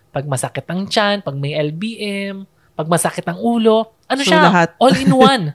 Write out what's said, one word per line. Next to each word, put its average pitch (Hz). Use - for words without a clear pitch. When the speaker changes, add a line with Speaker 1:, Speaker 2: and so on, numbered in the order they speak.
Speaker 1:
pag 143
masakit -
ang 185
tiyan, 202
pag 151
may 143
L 151
B 214
M, 196
pag 160
masakit 170
ang 175
ulo. 226
Ano 269
Speaker 2:
So, 277
Speaker 1:
siya? 311
Speaker 2:
lahat. 180
Speaker 1:
All 262
in 269
one. 262